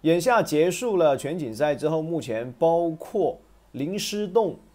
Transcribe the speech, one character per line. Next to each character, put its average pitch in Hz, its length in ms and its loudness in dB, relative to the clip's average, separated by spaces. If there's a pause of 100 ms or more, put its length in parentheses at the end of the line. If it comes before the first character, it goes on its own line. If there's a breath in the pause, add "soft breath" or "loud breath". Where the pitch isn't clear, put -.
眼 170 180 4
下 226 200 4
结 156 300 2
束 208 260 -2
了 151 200 4
全 143 200 -6
锦 135 160 -6
赛 147 220 0
之 143 140 -2
后， 160 120 0
目 160 200 -4
前 120 400 -6
包 170 300 4
括 160 460 -2 (360)
林 156 260 -6
诗 208 300 -4
栋 185 280 0 (180)